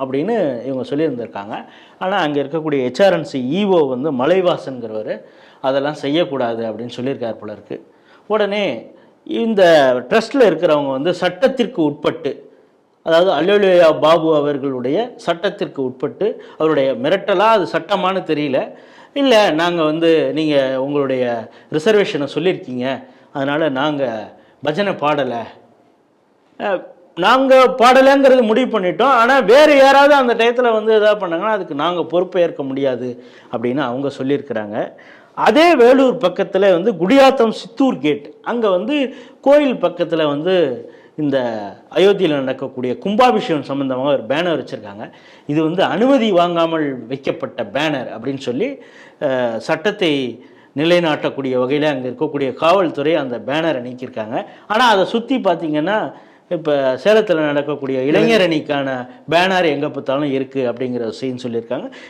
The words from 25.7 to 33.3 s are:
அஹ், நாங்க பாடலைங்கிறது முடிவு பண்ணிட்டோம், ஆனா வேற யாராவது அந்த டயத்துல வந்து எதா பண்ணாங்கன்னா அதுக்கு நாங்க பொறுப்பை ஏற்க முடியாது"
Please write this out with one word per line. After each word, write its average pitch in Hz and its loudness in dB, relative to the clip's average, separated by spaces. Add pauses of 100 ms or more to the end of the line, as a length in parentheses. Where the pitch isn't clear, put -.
அஹ், 196 -4 (320)
நாங்க 262 6 (140)
பாடலைங்கிறது 262 6
முடிவு 226 2
பண்ணிட்டோம், 180 0
ஆனா 262 4
வேற 277 6
யாராவது 277 8
அந்த 254 2
டயத்துல 233 2
வந்து 220 4
எதா 202 2
பண்ணாங்கன்னா 196 0
அதுக்கு 196 -4
நாங்க 165 -2
பொறுப்பை 180 0
ஏற்க 170 -2
முடியாது" 127 -4 (280)